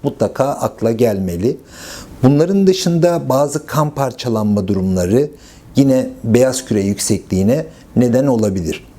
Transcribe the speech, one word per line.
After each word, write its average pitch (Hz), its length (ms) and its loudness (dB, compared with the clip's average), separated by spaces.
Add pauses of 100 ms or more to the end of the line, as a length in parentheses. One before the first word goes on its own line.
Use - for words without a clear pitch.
mutlaka 131 420 -2
akla 117 480 -2
gelmeli. 104 640 0 (640)
Bunların 170 440 4
dışında 170 640 2
bazı 143 380 -2
kan 147 240 -2
parçalanma 110 800 -2
durumları 95 600 0 (460)
yine 131 340 2 (140)
beyaz 123 400 2
küre 104 180 0
yüksekliğine 101 840 -2 (300)
neden 123 300 2
olabilir. 98 580 -2 (140)